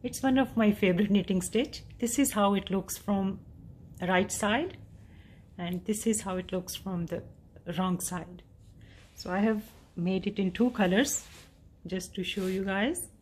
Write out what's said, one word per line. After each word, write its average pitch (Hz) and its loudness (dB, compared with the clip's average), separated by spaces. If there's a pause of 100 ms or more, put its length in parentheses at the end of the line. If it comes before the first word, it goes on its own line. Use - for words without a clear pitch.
It's 247 -6
one 262 4
of 262 2
my 214 6
favorite 208 4
knitting 196 4
stitch. 233 -2 (160)
This 240 0
is 269 4
how 202 6
it 196 0
looks 190 -2
from 196 0 (600)
right 185 2
side 247 0 (800)
and 175 -6
this 214 -2
is 220 2
how 185 -4
it 180 -6
looks 180 -4
from 175 -4
the - -6 (520)
wrong 180 0
side. 175 -8 (720)
So - -8
I 185 0
have 214 2 (320)
made 185 0
it 208 -4
in 190 0
two 240 2
colors 214 2 (600)
just 185 -6
to 190 -4
show 185 -4
you 190 0
guys. 202 -2 (140)